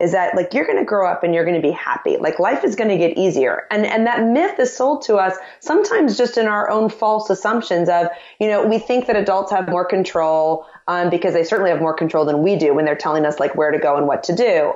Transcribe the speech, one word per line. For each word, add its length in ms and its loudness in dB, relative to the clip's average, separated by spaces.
is 120 0
that, 220 0
like, 180 -2
you're 140 0
gonna 180 0
grow 240 0
up 140 -2
and 120 0
you're 100 2
gonna 160 0
be 100 0
happy. 460 -4
Like, 220 -2
life 260 0
is 120 0
gonna 220 0
get 180 0
easier. 540 0
And, 160 0
and 200 0
that 180 0
myth 340 0
is 160 0
sold 280 0
to 140 0
us 200 0
sometimes 560 2
just 220 0
in 80 2
our 240 0
own 180 2
false 420 -2
assumptions 580 0
of, 200 2
you 80 0
know, 180 0
we 120 2
think 280 -2
that 100 0
adults 360 0
have 160 -2
more 160 0
control, 840 0
um, 200 0
because 260 0
they 100 2
certainly 260 0
have 100 0
more 140 0
control 300 0
than 180 0
we 140 2
do 180 2
when 100 2
they're 120 0
telling 280 -2
us, 160 -2
like, 140 0
where 160 0
to 80 0
go 180 2
and 120 0
what 160 -2
to 100 -2
do. 420 2